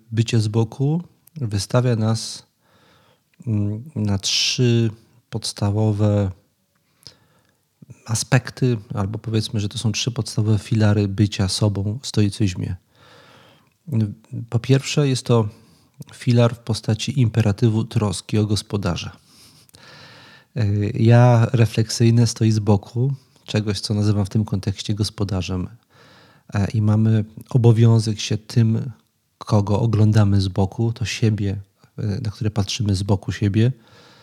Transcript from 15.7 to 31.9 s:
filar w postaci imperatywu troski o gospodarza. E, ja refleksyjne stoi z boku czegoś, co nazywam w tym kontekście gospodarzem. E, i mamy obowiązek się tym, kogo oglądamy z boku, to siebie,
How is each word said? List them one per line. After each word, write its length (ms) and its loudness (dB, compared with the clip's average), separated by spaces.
filar 420 2
w 40 -16
postaci 600 -4
imperatywu 640 2
troski 540 -4
o 80 2
gospodarza. 640 -4
E, 100 -2
ja 640 6
refleksyjne 760 4
stoi 240 2
z 80 2
boku 540 0
czegoś, 340 -2
co 140 -4
nazywam 320 2
w 40 -8
tym 160 0
kontekście 480 -4
gospodarzem. 760 -4
E, 180 -2
i 100 0
mamy 440 2
obowiązek 720 4
się 180 -4
tym, 540 0
kogo 420 0
oglądamy 640 4
z 60 0
boku, 460 -2
to 120 -8
siebie, 540 -2